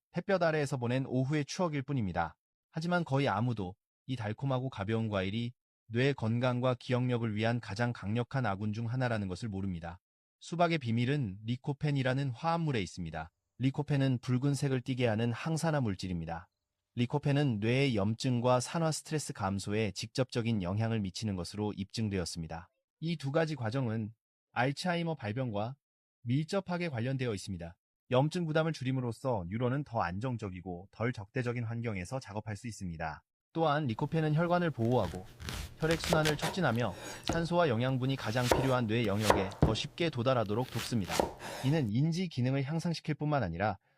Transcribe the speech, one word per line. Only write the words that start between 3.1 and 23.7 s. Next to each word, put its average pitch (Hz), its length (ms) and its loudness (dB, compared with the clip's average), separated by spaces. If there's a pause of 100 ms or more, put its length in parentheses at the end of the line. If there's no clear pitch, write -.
아무도 104 460 0 (320)
이 131 100 -4
달콤하고 127 540 -2
가벼운 110 400 -2
과일이 104 420 0 (340)
뇌 131 280 2
건강과 123 600 2
기억력을 120 600 0
위한 113 240 2
가장 113 320 -2
강력한 120 540 -2
아군 104 260 -2
중 113 160 -4
하나라는 117 400 0
것을 92 220 -4
모릅니다. 90 500 -4 (400)
수박의 165 380 2
비밀은 120 640 0
리코펜이라는 135 840 0
화합물에 156 500 0
있습니다. 82 500 -6 (280)
리코펜은 135 640 2
붉은색을 131 580 2
띠게 127 260 0
하는 117 280 2
항산화 160 480 0
물질입니다. 87 640 -4 (460)
리코펜은 139 640 2
뇌의 123 340 4
염증과 120 640 2
산화 165 300 0
스트레스 147 440 -4
감소에 101 560 0
직접적인 117 720 -2
영향을 110 380 0
미치는 98 360 -2
것으로 101 400 -2
입증되었습니다. 87 920 -4 (300)
이 160 180 -2
두 139 140 -4
가지 160 220 2
과정은 113 600 -2 (440)